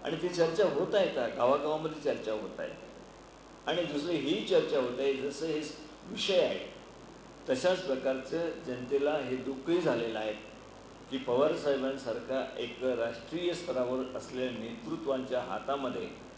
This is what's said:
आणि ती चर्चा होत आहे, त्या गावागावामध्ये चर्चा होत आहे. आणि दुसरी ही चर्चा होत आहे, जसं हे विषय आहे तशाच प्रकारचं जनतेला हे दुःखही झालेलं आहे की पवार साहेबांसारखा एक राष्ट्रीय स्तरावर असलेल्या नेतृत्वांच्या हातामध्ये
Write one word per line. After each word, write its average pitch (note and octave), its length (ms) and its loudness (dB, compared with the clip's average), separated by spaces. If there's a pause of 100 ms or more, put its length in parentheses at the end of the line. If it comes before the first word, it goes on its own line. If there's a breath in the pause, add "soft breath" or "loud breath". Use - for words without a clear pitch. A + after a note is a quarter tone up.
आणि D#3 180 0
ती F3+ 80 2
चर्चा E3+ 360 4
होत F3 300 2
आहे, G3 180 6
त्या B2+ 140 2
गावागावामध्ये D3 720 2
चर्चा B2 300 0
होत G#2+ 280 -4
आहे. D#2+ 120 -4 (960)
आणि E3 160 2
दुसरी D3+ 320 0
ही D#3 320 2
चर्चा D#3 320 6
होत B2 200 0
आहे, C#3 140 4
जसं C#3+ 320 -2
हे D#3 140 0 (500)
विषय F#3 300 2
आहे - 340 2 (760)
तशाच F3+ 300 4
प्रकारचं C3+ 720 0 (180)
जनतेला C3+ 460 2
हे C3 220 0
दुःखही C3+ 460 0
झालेलं A#2 380 2
आहे G#2+ 140 0 (760)
की C3+ 60 -2
पवार C3+ 380 4
साहेबांसारखा C3 920 0 (120)
एक A#2+ 240 -4
राष्ट्रीय C3 720 0
स्तरावर B2+ 640 -2
असलेल्या B2+ 340 -2
नेतृत्वांच्या B2 880 -2
हातामध्ये A#2+ 1000 -4